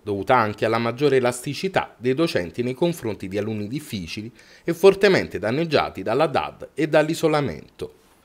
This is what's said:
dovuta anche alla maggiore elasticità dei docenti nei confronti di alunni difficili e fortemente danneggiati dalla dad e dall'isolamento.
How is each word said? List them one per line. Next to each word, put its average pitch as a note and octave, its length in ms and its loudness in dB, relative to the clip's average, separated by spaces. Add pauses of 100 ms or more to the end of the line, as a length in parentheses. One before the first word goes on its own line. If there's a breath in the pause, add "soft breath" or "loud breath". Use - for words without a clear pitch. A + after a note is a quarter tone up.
dovuta G2+ 340 0
anche G#2+ 280 0
alla A2+ 140 2
maggiore B2 380 2
elasticità B2+ 800 -2
dei B2+ 160 0
docenti A#2+ 480 -2
nei B2 100 -4
confronti B2+ 560 -4
di F#2+ 80 -6
alunni G#2 320 -4
difficili A2 640 -10 (320 soft breath)
e E3+ 80 -2
fortemente F#3+ 680 4
danneggiati A2+ 640 0
dalla B2 240 2
dad E2 480 -4
e D3+ 140 -2
dall'isolamento. D3+ 1040 0 (300 soft breath)